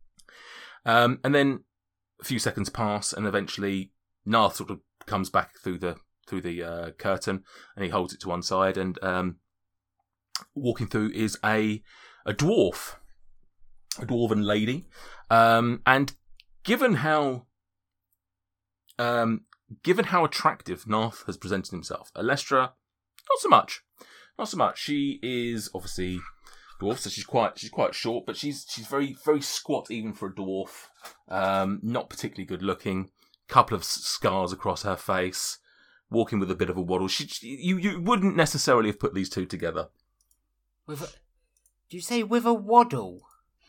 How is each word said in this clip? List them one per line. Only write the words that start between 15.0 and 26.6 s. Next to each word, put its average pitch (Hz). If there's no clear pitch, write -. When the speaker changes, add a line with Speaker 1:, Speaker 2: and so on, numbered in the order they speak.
Speaker 1:
um, 117
and 135
given 233
how, 143
um, 117
given 180
how 165
attractive -
Narth 110
has 87
presented 92
himself, -
Alestra, 135
not 554
so 427
much, -
not 208
so 196
much. 113
She 143
is 120
obviously 92